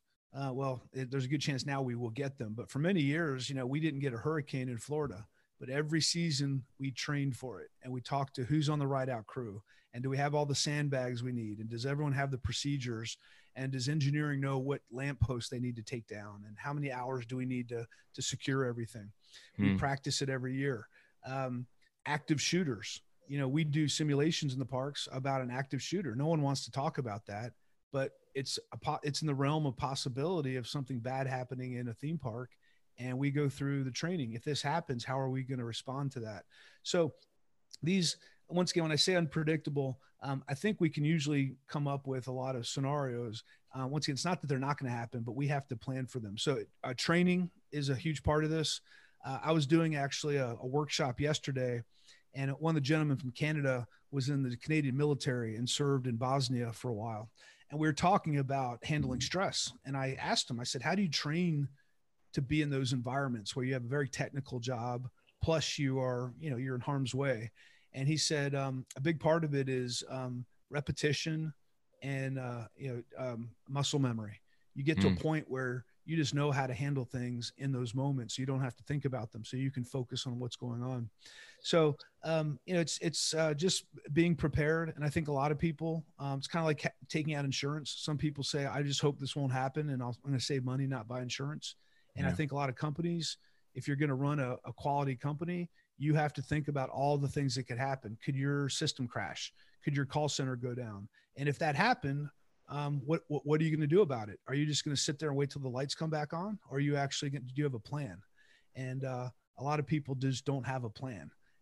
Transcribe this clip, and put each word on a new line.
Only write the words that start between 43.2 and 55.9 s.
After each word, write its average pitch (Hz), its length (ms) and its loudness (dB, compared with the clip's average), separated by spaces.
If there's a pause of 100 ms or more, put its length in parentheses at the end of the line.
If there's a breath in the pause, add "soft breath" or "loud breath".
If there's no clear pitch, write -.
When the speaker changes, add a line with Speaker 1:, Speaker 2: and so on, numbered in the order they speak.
Speaker 1:
Uh, 131 120 -4
once 143 180 -2
again, 147 100 0
it's 131 120 -2
not 175 140 2
that - 60 -6
they're 135 120 2
not 139 200 0
gonna 127 140 -2
happen, 117 300 -4
but 117 120 -6
we 143 140 0
have 143 200 0
to 127 80 -4
plan 131 300 -4
for 123 140 -8
them. 104 180 -6
So, 131 240 0 (220)
uh, 127 120 -4
training 180 540 4 (220)
is 143 160 0
a 139 80 2
huge 147 260 -2
part 156 220 4
of 151 60 0
this. 156 320 0 (420 soft breath)
Uh, 135 180 -4
I 156 100 2
was 156 140 6
doing 160 300 6
actually 143 400 0
a, 123 240 0
a 127 60 -6
workshop 143 520 0
yesterday, 131 640 0 (520 soft breath)
and 135 180 0
one 156 200 2
of 156 100 4
the 131 40 0
gentlemen 151 300 4
from 127 160 -6
Canada 139 540 0 (240)
was 139 180 0
in 139 140 2
the 123 140 0
Canadian 147 400 2
military 127 600 2
and 120 120 -2
served 139 380 2